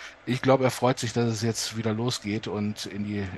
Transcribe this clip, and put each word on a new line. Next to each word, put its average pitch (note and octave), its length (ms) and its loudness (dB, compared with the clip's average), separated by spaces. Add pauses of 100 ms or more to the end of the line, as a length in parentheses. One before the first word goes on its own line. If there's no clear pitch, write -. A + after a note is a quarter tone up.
(260)
ich B2+ 160 -2
glaube, C3 220 6
er B2+ 60 6
freut - 280 2
sich, A#2 140 -4
dass A#2+ 120 2
es A2 180 0
jetzt A2+ 340 -2
wieder A2 180 0
losgeht A2 540 -2
und G#2 380 -2
in G2+ 180 -6
die, G2+ 200 -2 (120)